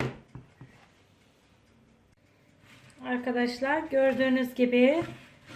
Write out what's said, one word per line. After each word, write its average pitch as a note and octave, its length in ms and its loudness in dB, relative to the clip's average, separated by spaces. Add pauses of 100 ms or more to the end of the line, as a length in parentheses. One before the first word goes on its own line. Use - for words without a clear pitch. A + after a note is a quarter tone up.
(3000)
Arkadaşlar B3 720 -2
gördüğünüz C4 760 0
gibi B3 480 4 (520)